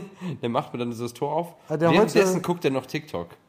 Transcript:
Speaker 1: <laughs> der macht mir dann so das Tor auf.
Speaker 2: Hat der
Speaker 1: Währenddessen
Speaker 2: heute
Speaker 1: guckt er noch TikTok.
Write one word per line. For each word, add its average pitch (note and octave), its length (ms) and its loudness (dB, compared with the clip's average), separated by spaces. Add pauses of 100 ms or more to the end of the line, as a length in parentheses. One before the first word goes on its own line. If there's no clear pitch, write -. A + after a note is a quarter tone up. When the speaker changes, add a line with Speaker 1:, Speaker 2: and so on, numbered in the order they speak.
Speaker 1:
<laughs> F3 320 -10
der A#2+ 80 -2
macht C3 240 -2
mir B2 60 -6
dann A#2+ 140 -4
so A2+ 100 -8
das A#2 100 -6
Tor C#3+ 200 -4
auf. E3+ 140 -2 (220)
Speaker 2:
Hat D#3 120 -2
der E3 100 6
Speaker 1:
Währenddessen F#3 460 4
Speaker 2:
heute E3+ 40 -2
Speaker 1:
guckt F3 240 -2
er C#3 60 2
noch C3 160 -2
TikTok. F2 400 -8 (220)